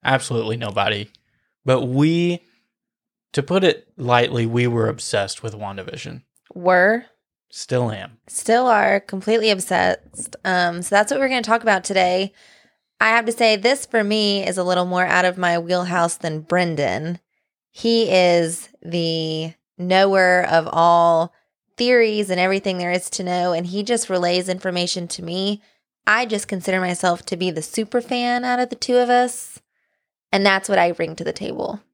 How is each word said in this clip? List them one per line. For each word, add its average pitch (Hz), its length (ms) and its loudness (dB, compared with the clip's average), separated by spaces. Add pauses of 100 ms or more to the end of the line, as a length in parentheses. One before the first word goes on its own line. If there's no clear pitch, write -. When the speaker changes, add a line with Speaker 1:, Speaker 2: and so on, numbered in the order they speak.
Speaker 1:
Absolutely 120 500 -2
nobody. 104 540 -2 (560)
But 127 160 2
we, 165 640 0 (880)
to 139 100 0
put 185 220 0
it - 320 0
lightly, 123 480 2
we 120 220 0
were 117 200 0
obsessed - 560 -4
with 110 100 -10
WandaVision. 104 680 -12 (320)
Speaker 2:
Were. 185 540 2 (420)
Speaker 1:
Still 123 420 -4
am. 98 360 -12
Speaker 2:
Still 240 400 0
are. 202 340 2
Completely 214 480 -2
obsessed. - 960 -2
Um, 175 360 0
so 196 140 -2
that's 208 160 2
what 277 80 -2
we're 269 80 0
gonna 254 140 0
talk 226 220 0
about 202 200 2
today. 190 480 0 (680)
I 220 100 4
have 233 160 2
to 233 60 -2
say, 226 240 2
this 240 300 0
for 220 180 0
me 202 400 0
is 185 140 -4
a 185 60 -2
little 180 220 2
more 180 200 0
out 180 180 2
of 180 140 0
my 175 220 0
wheelhouse 175 580 0
than 156 220 -6
Brendan. 156 800 -2 (500)
He 226 400 0
is 175 600 2 (120)
the 165 720 -4 (240)
knower 185 720 4
of 160 220 2
all 170 600 4 (460)
theories 220 540 2
and 180 80 0
everything 190 400 0
there 175 120 -2
is 180 200 -4
to - 120 -6
know, 180 300 0
and 170 140 -2
he 196 160 -6
just 233 260 -2
relays 180 400 0
information 180 600 -4
to - 120 -10
me. 190 400 -4 (460)
I 226 180 2
just 208 220 -6
consider 185 340 -2
myself 180 460 -2
to 185 100 -6
be 180 140 -2
the 160 100 -6
super 220 400 -4
fan 240 420 -4
out 247 160 -2
of 247 120 -2
the 247 40 -10
two 247 220 0
of 247 140 4
us, 247 500 0 (680)
and 196 120 2
that's 196 240 2
what 196 120 2
I 175 120 2
bring 165 260 -6
to 175 60 -10
the 160 80 -4
table. - 480 -8 (140)